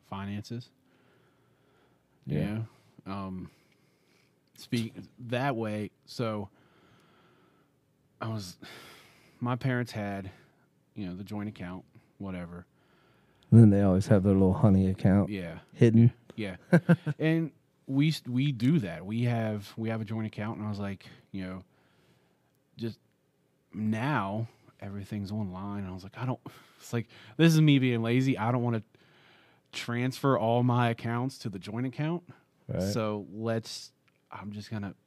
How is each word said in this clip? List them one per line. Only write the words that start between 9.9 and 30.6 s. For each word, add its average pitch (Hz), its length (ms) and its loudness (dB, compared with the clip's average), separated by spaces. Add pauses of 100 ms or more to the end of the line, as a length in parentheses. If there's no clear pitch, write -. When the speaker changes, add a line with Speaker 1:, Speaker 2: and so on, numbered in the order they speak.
Speaker 1:
had, 98 380 -6 (640)
you 104 120 -10
know, 90 80 -10
the 101 100 -12
joint 104 260 -8
account, 90 340 -12 (340)
whatever. 87 460 -10 (840)
Speaker 2:
And 117 100 12
then 110 100 12
they 101 120 4
always 98 240 4
have 101 160 6
their 98 100 4
little 95 220 6
honey 95 340 6
account 95 420 2
Speaker 1:
Yeah. 87 280 -8 (160)
Speaker 2:
hidden. 117 380 8 (240)
Speaker 1:
Yeah. 98 200 -8 (140)
Speaker 2:
<laughs> 160 480 2
Speaker 1:
And 160 320 0 (360)
we 139 220 2
s-, 156 180 -4
we 127 260 0
do 127 260 2
that. 85 260 -6
We 110 200 -4
have, 110 520 -2
we 110 140 -4
have 113 100 -4
a 107 40 -6
joint 110 220 -6
account, 107 320 -8
and 107 80 -8
I 107 40 -6
was 98 80 -6
like, 98 260 -8 (280)
you 98 120 -8
know, 92 180 -12 (1160)
just 110 200 -8 (760)
now 110 720 -2 (320)
everything's 101 500 -8
online. 101 500 -6
And 98 80 -8
I 90 60 -10
was 92 80 -14
like, 110 160 -16
"I 123 80 -8
don't," 127 140 -4 (400)
it's - 120 -16
like, 117 140 -4 (300)
this 165 160 8
is 156 80 6
me 147 180 8
being 123 240 2
lazy. 127 340 2
"I 107 140 0
don't 123 140 0
wanna 117 180 -2 (880)
transfer 127 680 0
all 117 260 2